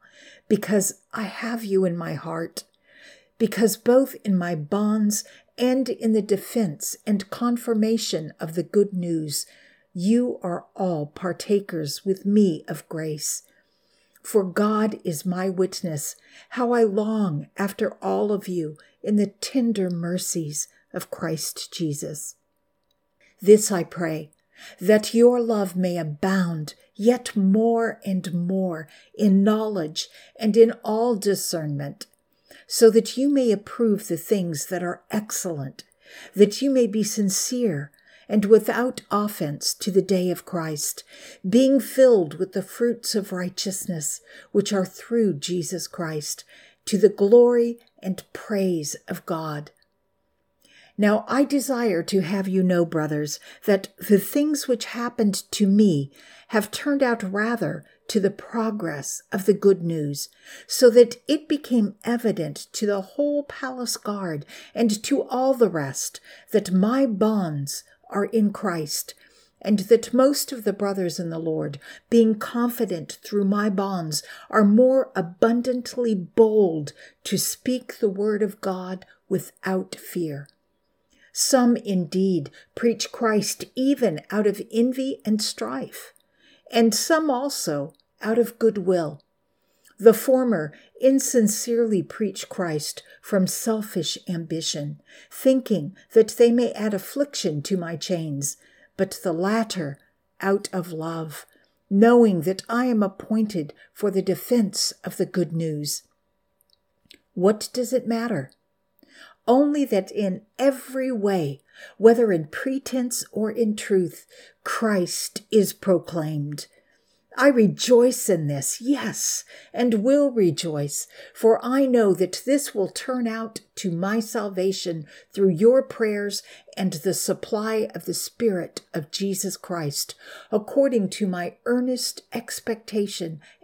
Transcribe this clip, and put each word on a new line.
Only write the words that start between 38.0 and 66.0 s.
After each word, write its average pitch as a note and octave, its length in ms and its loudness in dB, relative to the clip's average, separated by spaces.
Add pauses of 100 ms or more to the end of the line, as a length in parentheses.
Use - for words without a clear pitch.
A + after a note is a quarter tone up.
and G#3 160 2
without A3+ 640 4
offense G3+ 640 -4
to - 160 -8
the F#3 120 4
day F#3 280 0
of F3 160 -6
Christ, D#3+ 600 -8 (440)
being C4 300 6
filled G#3 580 4
with F#3 140 -6
the G3 100 -4
fruits A#3 540 -4
of G3 160 -4
righteousness, F3+ 880 -6 (320)
which G3+ 220 0
are F#3 120 2
through G#3+ 500 0
Jesus E3+ 520 -6
Christ, D#3+ 560 -8 (400)
to - 140 0
the F#3 100 8
glory A#3 720 4 (240)
and F#3 200 -4 (100)
praise F#3 640 -4 (100)
of E3+ 180 -12
God. D#3 460 -8 (1200)
Now G#3 340 2
I C#4 160 2
desire A#3+ 580 0
to G3 160 0
have F#3+ 300 -2
you F#3+ 120 2
know, F3+ 240 4
brothers, D3+ 540 -4 (260)
that F#3+ 220 2 (100)
the G3 220 4
things D4 480 -2
which B3 160 0
happened A#3 680 -2
to G#3+ 140 0
me F#3+ 460 4 (380)
have G#3 220 0
turned C#4+ 300 -2
out A#3 220 0
rather G3+ 600 -2 (240)
to G#3+ 100 0
the F#3+ 120 2
progress G#3 920 -6 (100)
of G3 140 -4
the G#3 80 6
good F#3+ 280 4
news, D#3 460 -4 (400)
so - 220 6
that A#3 260 8 (100)
it D4 220 -2
became A#3+ 560 0
evident G#3+ 720 -4
to - 120 -4
the G3+ 160 0
whole D4 420 -2
palace B3+ 520 -8
guard F#3 500 -6 (300)
and G#3+ 280 2
to C#4 200 0
all C4 300 0
the A#3+ 160 4
rest D3 500 -6 (320)